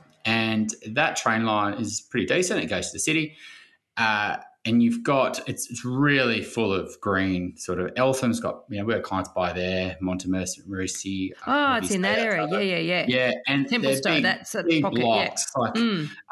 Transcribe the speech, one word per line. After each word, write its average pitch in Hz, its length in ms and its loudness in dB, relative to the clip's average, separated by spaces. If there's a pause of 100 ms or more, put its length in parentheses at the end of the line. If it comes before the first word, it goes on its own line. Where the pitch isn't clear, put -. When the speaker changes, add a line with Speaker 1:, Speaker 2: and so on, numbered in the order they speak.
(260)
Speaker 1:
and 113 440 2 (180)
that 139 280 0
train 113 300 2
line 104 300 2
is 104 260 -4
pretty - 240 -2
decent. 180 360 2
It - 60 -4
goes 92 200 -2
to - 60 -10
the 151 60 -8
city. 156 380 -2 (580)
Uh, 107 400 0 (300)
and 117 180 6
you've 117 180 2
got, 135 460 2
it's, - 240 -8
it's 120 140 -8
really 127 560 2
full 107 320 0
of 87 260 -4
green, 92 560 0
sort 90 240 -4
of. 90 160 -2
Eltham's 131 460 2
got, - 280 -6
you 107 80 -6
know, 101 60 -4
we 113 80 0
have 101 120 0
clients 92 260 -4
by 90 240 -2
there, 92 480 -2
Montemercy, 92 1300 -4 (160)
uh, 277 280 2
Speaker 2:
Oh, - 0 -
it's 214 160 -2
in 190 100 0
that 202 180 2
Speaker 1:
Montevideo, 185 380 0
Speaker 2:
area. 185 240 0
Yeah, 170 240 0
yeah, - 20 -
yeah. 127 200 2
Speaker 1:
Yeah, 120 40 2 (160)
and 139 220 2
they're 240 100 0
Speaker 2:
Templestowe, 135 360 2
Speaker 1:
big, 254 80 2
Speaker 2:
that - 220 0
sort 180 200 -6
of 175 40 2
Speaker 1:
big 160 140 4
Speaker 2:
pocket, 101 160 0
yeah. 123 60 2
Speaker 1:
blocks, 107 400 2 (100)
like, 117 200 0
Speaker 2:
Mm. 202 340 0 (220)